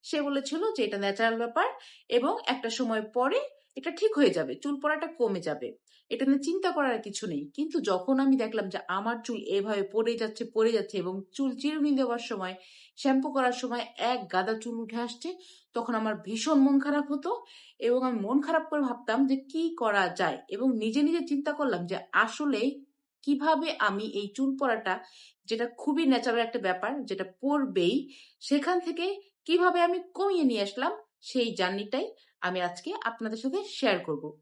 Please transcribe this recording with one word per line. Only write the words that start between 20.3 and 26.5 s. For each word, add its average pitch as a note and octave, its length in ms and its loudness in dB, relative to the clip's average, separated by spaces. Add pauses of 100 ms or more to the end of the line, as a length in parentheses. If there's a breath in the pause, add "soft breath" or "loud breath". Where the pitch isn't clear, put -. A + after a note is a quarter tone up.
এবং A#3 180 0 (100)
নিজে A3 260 2
নিজে D#4+ 240 2
চিন্তা D4 260 -2
করলাম B3+ 340 0
যে F#3 100 -4 (160)
আসলে A3+ 480 2 (600)
কিভাবে D4 440 2 (120)
আমি G#3 260 2 (140)
এই G3+ 140 -4
চুল C4+ 240 0
পড়াটা, A3 360 0 (540 loud breath)
যেটা A3+ 180 0 (120)
খুবই D4 280 0
ন্যাচারাল A#3+ 420 4
একটা - 120 -4